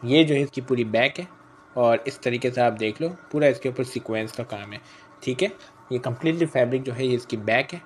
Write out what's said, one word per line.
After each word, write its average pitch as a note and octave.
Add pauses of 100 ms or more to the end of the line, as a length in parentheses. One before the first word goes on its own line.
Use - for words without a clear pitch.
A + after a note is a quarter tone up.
ये D3
जो D3+
है C#3
इसकी C#3
पूरी B2
back A#2
है F3+ (480)
और A#2
इस -
तरीके B2
से B2
आप A#2
देख A2
लो D#3+ (220)
पूरा D3
इसके C3
ऊपर B2+
sequence A2
का A#2+
काम G2+
है, G#2 (420)
ठीक C3
है। G3+ (400)
ये B2
completely D#3+
fabric C3
जो C3
है C3
ये B2
इसकी A#2+
back A#2
है। E3+